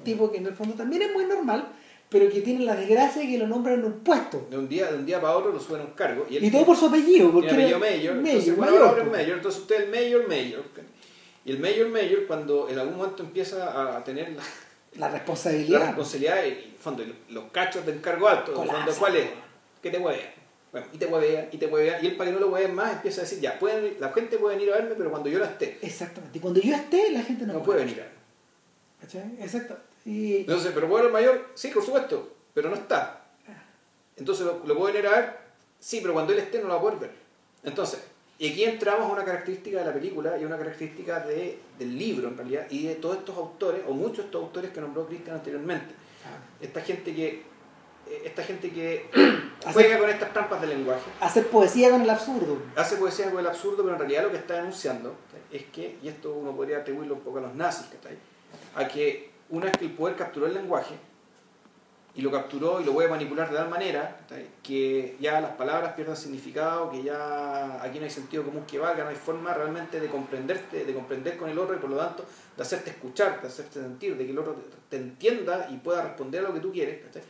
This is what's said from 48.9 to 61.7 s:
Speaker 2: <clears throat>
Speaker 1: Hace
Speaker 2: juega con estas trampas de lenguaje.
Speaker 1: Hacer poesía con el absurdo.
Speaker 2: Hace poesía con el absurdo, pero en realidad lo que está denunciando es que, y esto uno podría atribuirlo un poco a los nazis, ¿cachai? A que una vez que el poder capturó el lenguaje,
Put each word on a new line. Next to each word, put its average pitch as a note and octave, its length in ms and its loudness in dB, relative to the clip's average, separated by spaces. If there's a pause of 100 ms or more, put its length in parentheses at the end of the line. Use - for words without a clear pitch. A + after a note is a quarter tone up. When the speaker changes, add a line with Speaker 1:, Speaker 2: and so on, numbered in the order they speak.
Speaker 2:
<clears throat> - 520 6
Speaker 1:
Hace - 80 -4
Speaker 2:
juega A3 260 8
con G#3 120 4
estas G#3 240 -4
trampas G#3 260 -2
de D#3+ 60 -2
lenguaje. C3 360 -2 (180)
Speaker 1:
Hacer A3 260 4
poesía A#3+ 440 8
con B3 120 8
el A3+ 80 6
absurdo. A3 480 0 (180)
Speaker 2:
Hace F3+ 200 0
poesía F#3+ 340 0
con F#3 100 0
el F3 60 0
absurdo, G3 360 -2
pero F#3 120 0
en D#3 40 -2
realidad C#3+ 260 0
lo G3+ 60 0
que F3 60 -2
está - 200 -6
denunciando C#3+ 580 -6 (360)
es C#3+ 220 -12
que, E3+ 300 -10
y C#3+ 60 -10
esto D3+ 260 -10
uno C#3+ 200 -6
podría C#3 240 -4
atribuirlo C#3+ 360 -6
un C3 80 -6
poco C3+ 160 -8
a - 40 -6
los B2+ 120 -10
nazis, E3 320 -4
¿cachai? - 320 -18 (580)
A C#3 100 -2
que D3 440 -2 (200)
una E3+ 160 -4
vez F#3+ 100 4
que F3+ 100 -6
el D3 60 -8
poder E3 240 -4
capturó - 300 -4
el F3+ 80 -2
lenguaje, F3 400 -4 (1200)